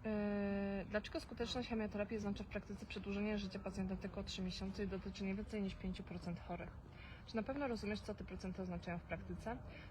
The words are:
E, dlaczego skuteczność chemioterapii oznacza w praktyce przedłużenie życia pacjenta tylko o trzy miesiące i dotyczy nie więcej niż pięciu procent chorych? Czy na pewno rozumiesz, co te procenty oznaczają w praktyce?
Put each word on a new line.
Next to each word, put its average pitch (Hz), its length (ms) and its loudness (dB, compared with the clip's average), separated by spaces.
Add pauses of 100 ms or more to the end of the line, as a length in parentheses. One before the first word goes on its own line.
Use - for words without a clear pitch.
E, 202 840 4
dlaczego 214 300 0
skuteczność 240 500 -2
chemioterapii 214 480 2
oznacza 202 260 2
w - 40 -4
praktyce - 380 -4
przedłużenie 202 520 2
życia 190 220 0
pacjenta 190 360 0
tylko 196 260 -2
o - 20 -2
trzy - 180 -2
miesiące 190 420 0
i 196 40 4
dotyczy 190 360 -2
nie 196 120 2
więcej 208 280 0
niż 190 120 2
pięciu 185 280 -2
procent 175 360 -2
chorych? - 300 -4 (580)
Czy - 80 -6
na 220 80 6
pewno 269 240 2
rozumiesz, 208 320 2
co 208 140 -2
te 190 100 -4
procenty 185 380 -2
oznaczają 175 360 0
w - 60 -4
praktyce? 185 540 -2 (340)